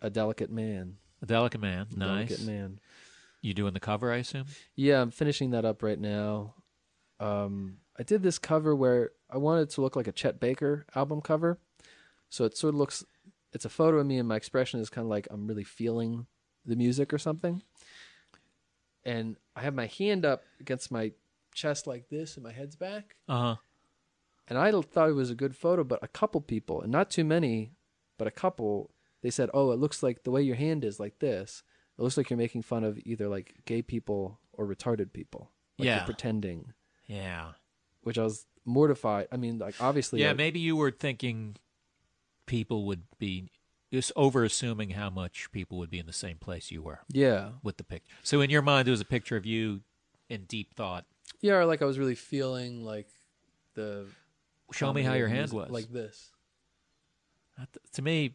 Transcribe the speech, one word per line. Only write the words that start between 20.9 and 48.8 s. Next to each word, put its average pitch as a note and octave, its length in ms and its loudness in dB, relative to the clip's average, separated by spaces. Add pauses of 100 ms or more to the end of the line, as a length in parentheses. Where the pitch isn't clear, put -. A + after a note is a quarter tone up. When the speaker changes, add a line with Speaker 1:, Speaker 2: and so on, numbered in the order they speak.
Speaker 1:
my A2 220 -2 (420)
chest D3 320 -4
like B2 220 -8
this D#3 280 -8
and C3 80 -14
my A2+ 80 -12
head's C#3+ 240 -12
back. G3+ 400 -10 (120)
Speaker 2:
Uh-huh. A#2+ 280 2 (920)
Speaker 1:
And A#2+ 100 0
I F#3 120 6
l-, G3 120 4
thought D#3+ 280 4
it D3+ 40 4
was C3 160 2
a A#2+ 40 -2
good C3 220 -2
photo, E3+ 280 2
but B2 180 -2
a - 60 -10
couple - 320 0
people, G#2+ 400 -4
and F#2+ 100 -6
not E3 200 2
too E3 140 2
many, C3 480 0 (460)
but A2 80 -2
a G#2+ 40 0
couple, G#2 600 -2 (320)
they B2 80 0
said, B2 240 0
"Oh, C3+ 180 6
it A#2 60 2
looks D3 240 0
like B2 220 0
the B2+ 60 -2
way C3+ 120 4
your B2+ 140 2
hand D3+ 280 0
is G2+ 140 -4
like G#2 200 -8
this, G#2+ 440 -2 (360)
it - 40 -2
looks B2+ 140 0
like C3+ 140 0
you're B2 80 0
making A#2 240 0
fun A2+ 200 -2
of G#2+ 220 -2
either, G#2+ 240 -4
like, F#2+ 260 -6 (120)
gay A#2 160 0
people G#2 580 -4 (120)
or G#2+ 140 -4
retarded G2+ 460 -2
people. - 380 -14 (280)
Like C3+ 80 0
Speaker 2:
Yeah. A#2 120 4
Speaker 1:
you're F2+ 80 -2
pretending." G#2 640 -4 (340)
Speaker 2:
Yeah. F2+ 460 -10 (500)
Speaker 1:
Which A#2 160 -4
I A2+ 40 2
was A2 240 -2 (180)
mortified. B2 640 4
I B2+ 60 -6
mean, A#2 220 -4
like, G2+ 220 -6
obviously C#3 420 2
Speaker 2:
Yeah, D3 80 4
Speaker 1:
I C#3+ 40 2
Speaker 2:
maybe D#3 260 0
you D#3+ 160 2
were D3 140 4
thinking A2+ 640 -6 (880)
people A2 400 -2
would F#2+ 160 -4 (160)
be, F#2 320 -4 (420)
just B2+ 240 0
over-assuming A#2 760 2
how G2+ 180 -4
much F2+ 440 -8
people F2+ 260 -6
would F2 120 -6
be F2+ 100 -6
in D#2+ 60 -10
the D#2+ 60 -14
same E2+ 240 -8
place F2 340 -10
you D#2+ 120 -10
were D2+ 260 -12
Speaker 1:
Yeah. A#2+ 440 4 (100)
Speaker 2:
with G2+ 160 -6
the - 60 -12
picture. - 280 -12 (120)
So D3 180 4
in C#3 80 2
your D3+ 120 6
mind, C#3 240 4